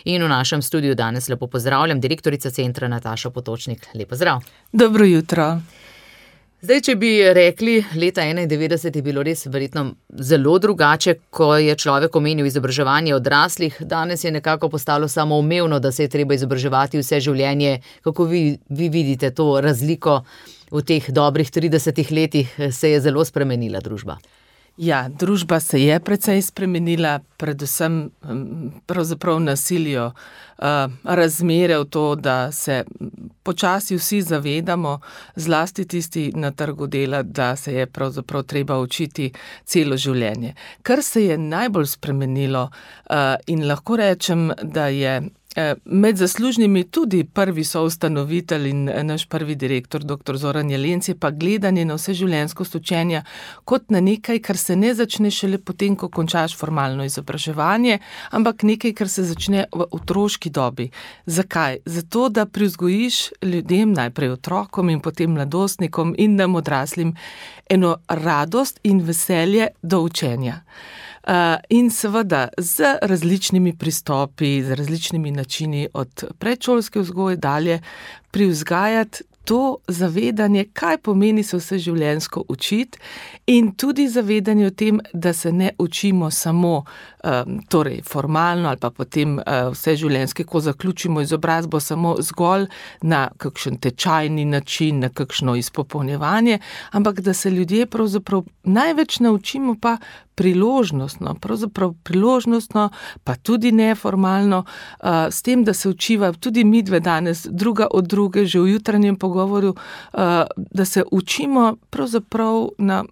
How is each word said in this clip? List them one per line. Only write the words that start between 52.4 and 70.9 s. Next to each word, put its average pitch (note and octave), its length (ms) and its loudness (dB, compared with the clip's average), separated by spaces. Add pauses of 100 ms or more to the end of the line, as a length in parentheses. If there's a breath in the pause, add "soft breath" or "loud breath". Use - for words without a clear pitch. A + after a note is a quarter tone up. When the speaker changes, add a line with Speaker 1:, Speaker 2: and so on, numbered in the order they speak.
Speaker 2:
učenja E3 480 -2 (420 loud breath)
kot - 260 -2
na G3 100 4
nekaj, G#3+ 380 2
kar G#3 180 -4
se F3+ 200 -2
ne A3+ 180 2
začne G#3+ 360 0
šele G3 280 -2
potem, G3 380 -2
ko F#3 120 -6
končaš D#3+ 480 -2
formalno C#3 480 -2
izobraževanje, D#3 960 0 (320 loud breath)
ampak A3+ 320 0
nekaj, A3 300 2
kar G#3 160 -4
se F#3+ 160 -2
začne F#3+ 480 -2
v F3 180 -2
otroški F#3+ 600 -2
dobi. B2+ 400 -4 (360 loud breath)
Zakaj? E3 600 -2
Zato, E3+ 420 -2
da G#3+ 180 0
privzgojiš G3+ 840 -2 (120)
ljudem, F#3 500 2
najprej B2+ 380 0
otrokom F3+ 600 -2
in D#3 100 0
potem E3 300 -2
mladostnikom E3 880 -2
in G#3 180 4
nam F#3 180 2
odraslim, D#3 600 -2 (560 loud breath)
eno F3+ 260 4 (120)
radost E3 720 0
in G3 180 4
veselje F3 680 0 (140)
do F3 180 0
učenja. C3 640 -4 (640 loud breath)